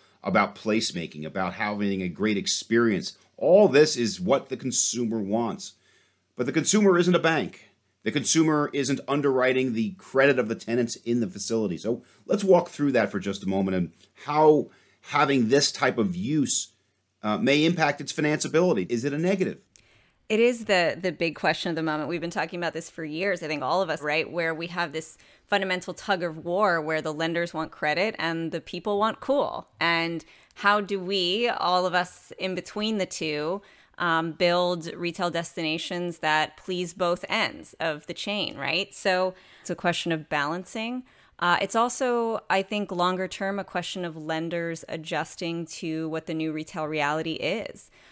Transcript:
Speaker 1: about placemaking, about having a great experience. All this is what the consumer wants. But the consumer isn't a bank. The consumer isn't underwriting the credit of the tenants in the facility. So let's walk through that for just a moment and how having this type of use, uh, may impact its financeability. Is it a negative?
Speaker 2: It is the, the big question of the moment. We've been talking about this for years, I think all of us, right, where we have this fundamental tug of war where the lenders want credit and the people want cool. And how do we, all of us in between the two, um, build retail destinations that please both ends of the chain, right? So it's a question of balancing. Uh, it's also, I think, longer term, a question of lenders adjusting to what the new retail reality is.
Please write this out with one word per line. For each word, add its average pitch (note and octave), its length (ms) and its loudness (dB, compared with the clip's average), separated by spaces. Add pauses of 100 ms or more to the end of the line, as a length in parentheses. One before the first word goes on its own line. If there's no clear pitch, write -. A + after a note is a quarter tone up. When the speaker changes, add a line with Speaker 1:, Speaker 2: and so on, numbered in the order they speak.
(220)
Speaker 1:
about G2 340 2
placemaking, F2 680 -2
about F2+ 280 -4
having G#2 500 -2
a F2+ 60 -2
great G2+ 280 0
experience. A2 800 2 (200)
All F3+ 320 8
this D3 280 6
is G#2 240 0
what A#2 280 2
the C3 80 -6
consumer A2+ 640 -2
wants. G#2 540 -2 (600)
But B2 120 -2
the C3+ 60 -2
consumer F#3+ 460 6
isn't F3 160 6
a E3+ 60 4
bank. D#3 480 -2 (340)
The G#2+ 80 -2
consumer D3 600 2
isn't C3+ 340 0
underwriting C3 680 2
the G#2+ 180 0
credit C3 480 4
of A2 80 -2
the A2 80 -2
tenants A#2 400 -2
in A#2+ 240 -2
the G#2 80 0
facility. G2+ 480 -2
So G#2+ 260 -4 (220)
let's G3+ 180 0
walk F3+ 280 6
through C#3+ 220 0
that A2 200 2
for G2+ 80 -4
just G2 240 -4
a F#2+ 40 -2
moment F#2+ 280 2
and F2+ 160 0 (320)
how D3+ 460 6 (320)
having C#3 440 2
this C3+ 240 4
type - 260 0
of G2 200 0
use, C3 560 -2 (500)
uh, G#2+ 160 -2
may C#3+ 260 4
impact D#3+ 360 2
its C#3 120 -8
financeability. D3+ 800 2
Is A#2+ 140 -2
it C#3+ 80 -2
a D3 60 -4
negative? F3 400 0 (720)
Speaker 2:
It G#3+ 120 2
is A#3 240 2
the, F3 360 2
the F3+ 120 -2
big E3 240 -2
question E3 340 0
of D#3+ 60 -4
the D#3+ 80 -2
moment. D3+ 240 -2
We've E3 120 -4
been E3+ 100 -6
talking E3+ 280 -4
about E3+ 140 -4
this E3 180 -10
for E3+ 140 -10
years, E3+ 400 -4
I - 20 -6
think D3 160 -4
all D3+ 180 2
of F#3 80 0
us, C#3+ 140 -4
right, D3+ 260 -2
where E3 240 -2
we E3 140 -6
have F3 240 -4
this D#3+ 260 -8 (300)
fundamental F#3+ 480 -2
tug F3+ 300 -2
of D#3+ 200 -6
war F3 360 2
where D#3 200 -2
the D#3 140 -4
lenders E3 400 -2
want D#3 160 -6
credit E3 480 -2
and E3 320 -4
the E3 100 -6
people G3+ 380 -4
want A3 220 0
cool. - 480 0 (100)
And E3 460 0 (300)
how G#3 260 2
do G3 180 -4
we, F#3+ 500 -2
all F3+ 380 2
of E3+ 80 -2
us - 460 -4
in F#3 160 -4
between G#3+ 420 -4
the F#3 80 -2
two, D#3 560 -4 (360)
um, E3 340 0
build F3 640 0
retail F3 360 -4
destinations E3+ 880 -4
that D#3 380 0
please F3+ 360 -6
both F3 360 -2
ends - 500 -6
of D#3 300 -4
the E3+ 60 -8
chain, G3+ 420 -6
right? C#3 360 -4
So F#3 400 0 (280)
it's - 100 -8
a F3+ 60 -4
question F3 340 -2
of D#3 180 -4
balancing. F#3 760 -4 (340)
Uh, F3 220 2
it's G3 160 -2
also, A#3 640 0 (100)
I G3 120 4
think, G#3 280 -6
longer F#3 380 0
term, G3 320 -4
a F#3+ 40 -8
question F3+ 400 -6
of D#3+ 120 -8
lenders E3 720 -4
adjusting E3 800 -6
to D#3+ 420 -6
what D#3 180 -6
the E3 80 -6
new D#3+ 160 -2
retail D#3 380 -6
reality D#3 460 -2
is. - 580 -6 (200)